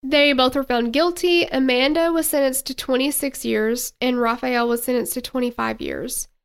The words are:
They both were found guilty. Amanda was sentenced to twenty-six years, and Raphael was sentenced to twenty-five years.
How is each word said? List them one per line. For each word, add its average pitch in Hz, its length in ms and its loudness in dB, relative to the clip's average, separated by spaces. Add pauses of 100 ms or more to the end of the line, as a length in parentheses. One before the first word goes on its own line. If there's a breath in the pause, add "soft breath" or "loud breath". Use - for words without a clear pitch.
They 285 300 4
both 262 240 4
were 277 80 0
found 240 300 -2
guilty. 349 500 2
Amanda 269 680 2
was 320 120 0
sentenced 269 420 0
to 269 60 -8
twenty-six 269 720 -2
years, 226 560 -2
and 247 180 0
Raphael 240 480 0
was 233 160 0
sentenced 247 340 -2
to 254 60 -6
twenty-five 240 600 -4
years. - 480 -8 (160)